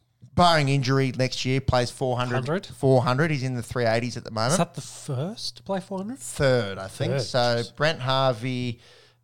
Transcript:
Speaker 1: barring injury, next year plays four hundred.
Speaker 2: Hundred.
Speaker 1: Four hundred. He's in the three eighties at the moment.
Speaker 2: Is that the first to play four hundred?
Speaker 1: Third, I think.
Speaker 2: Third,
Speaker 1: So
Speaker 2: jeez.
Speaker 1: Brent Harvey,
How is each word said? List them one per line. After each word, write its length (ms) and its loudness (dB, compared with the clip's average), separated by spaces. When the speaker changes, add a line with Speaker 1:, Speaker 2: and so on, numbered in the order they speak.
Speaker 1:
barring 360 6
injury, 440 2
next 300 -2
year 160 0
plays 300 0
four 260 -4
hundred. 200 -2
Speaker 2:
Hundred. 320 -4
Speaker 1:
Four 340 4
hundred. 280 2
He's 120 -2
in 120 -4
the 80 -4
three 220 -2
eighties 320 0
at 80 -10
the 60 -12
moment. 220 0
Speaker 2:
Is 60 4
that 140 0
the 80 -12
first 760 -8
to 40 -20
play 180 -4
four 180 -8
hundred? 220 -8
Speaker 1:
Third, 580 0
I 100 -10
think. 240 -4
Speaker 2:
Third, 100 0
Speaker 1:
So 160 -2
Speaker 2:
jeez. 380 0
Speaker 1:
Brent 240 0
Harvey, 800 0